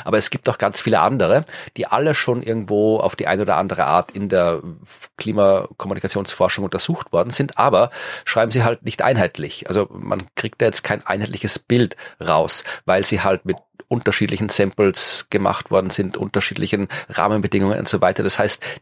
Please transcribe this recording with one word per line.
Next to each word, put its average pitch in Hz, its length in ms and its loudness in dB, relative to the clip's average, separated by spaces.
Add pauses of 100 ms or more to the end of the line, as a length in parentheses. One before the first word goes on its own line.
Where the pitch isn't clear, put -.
Aber 107 140 4
es - 140 0
gibt - 180 -2
auch 117 80 -2
ganz 101 240 -2
viele 110 180 4
andere, 107 460 4 (320)
die 113 80 -4
alle 143 300 2
schon 123 260 -2
irgendwo 110 560 2
auf - 180 0
die - 120 -4
eine 95 160 2
oder 95 140 2
andere 90 280 0
Art 80 260 2
in 98 160 -6
der 87 340 2 (560)
Klimakommunikationsforschung 98 1500 0
untersucht - 480 -4
worden 90 160 2
sind, 139 280 -4
aber 117 340 4 (340)
schreiben 113 260 0
sie 120 120 2
halt 117 200 0
nicht - 180 -6
einheitlich. 90 680 0
Also 98 240 0
man 98 320 -6 (120)
kriegt - 260 -6
da 117 40 4
jetzt 107 180 0
kein 104 220 -4
einheitliches 101 540 -2
Bild 120 360 2 (240)
raus, 80 440 0 (220)
weil 95 200 2
sie 95 160 0
halt 95 240 0
mit 92 120 -2 (320)
unterschiedlichen 107 600 0
Samples - 800 2
gemacht 98 420 -2
worden 95 200 2
sind, 95 260 -4
unterschiedlichen 101 720 -2 (180)
Rahmenbedingungen 98 720 0
und - 80 -4
so - 140 0
weiter. 95 200 2
Das 98 160 -2
heißt, 104 240 0 (200)